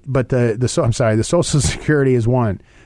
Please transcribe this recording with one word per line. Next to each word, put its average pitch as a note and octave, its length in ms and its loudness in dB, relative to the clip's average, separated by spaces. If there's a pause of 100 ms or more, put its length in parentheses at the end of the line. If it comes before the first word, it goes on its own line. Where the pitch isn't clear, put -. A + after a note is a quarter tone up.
but C3 240 -2
the, A#2+ 300 0
the, B2 80 0
so, E3 160 -2
I'm A#2 100 2
sorry, A2 220 0
the A2 80 0
Social - 360 0
Security C#3 540 0
is A#2 140 0
one. A#2 340 0 (240)